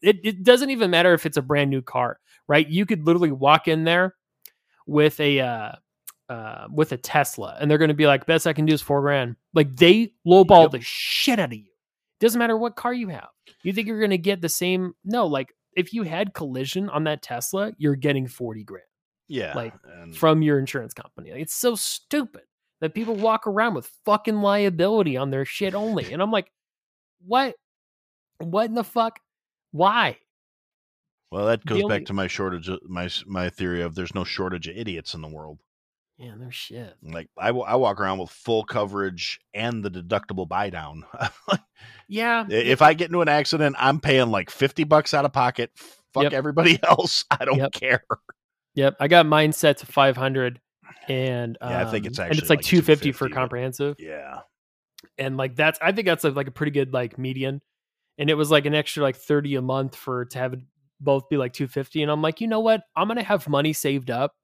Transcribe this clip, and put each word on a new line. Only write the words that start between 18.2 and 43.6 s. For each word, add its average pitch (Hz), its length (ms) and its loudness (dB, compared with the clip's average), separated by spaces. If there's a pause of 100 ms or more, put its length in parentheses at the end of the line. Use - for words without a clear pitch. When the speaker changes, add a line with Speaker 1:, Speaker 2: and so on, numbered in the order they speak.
Speaker 1:
forty 113 360 -12
grand, 95 200 -18 (440)
Speaker 2:
Yeah, 135 260 -6
Speaker 1:
like, 117 180 -8 (120)
Speaker 2:
and 85 320 -20
Speaker 1:
from 160 260 4
your 147 160 2
insurance 135 360 -8
company. - 380 -20
Like, 135 100 -14
it's 160 120 -10
so 240 200 -2
stupid - 680 -6 (380)
that 160 140 -6
people 226 220 -4
walk 220 300 0
around 214 280 0
with 127 160 -10 (140)
fucking 214 360 0
liability 202 760 2
on 135 140 -2
their 135 140 -2
shit 190 300 -6
only. 202 380 -4
And 160 100 -4
I'm 208 80 -2
like, 202 200 -2 (760)
"What? 254 300 0 (840)
What 175 280 -2
in 220 80 -8
the 233 100 -2
fuck? 226 340 -4 (540)
Why?" 190 460 2 (1120)
Speaker 2:
Well, 98 140 -2
that 113 160 2
Speaker 1:
The - 120 -18
Speaker 2:
goes 196 100 2
Speaker 1:
only 107 140 -2
Speaker 2:
back - 80 -10
to 98 60 -8
my 98 140 -2
shortage 90 420 -6
of, 92 200 -8
my 90 160 -8
s-, - 220 -8
my 92 240 -6
theory 87 320 -4
of 85 120 -8
there's 87 200 -10
no 95 100 -4
shortage 90 440 -6
of 85 80 -16
idiots 101 380 -10
in 82 80 -14
the 78 60 -14
world. 78 300 -18 (600)
Speaker 1:
Yeah, 120 160 -20
no 123 160 -18
shit. 117 520 -16
Speaker 2:
Like, 82 360 -14
I 101 140 0
wa-, 123 120 -6
I 110 120 0
walk 107 240 0
around 95 180 -2
with 87 120 -10
full 110 340 -2
coverage 98 760 -6 (140)
and 113 300 -6
the 101 60 -6
deductible 92 580 -6
buy 95 220 -4
down. 78 400 -14
<laughs> - 480 -6 (500)
Speaker 1:
Yeah, 226 420 -2
Speaker 2:
I-, - 20 -4
if 120 280 2
Speaker 1:
yeah. 151 80 10
Speaker 2:
I 160 60 6
get 170 140 -2
into 175 140 0
an 160 60 2
accident, 147 500 0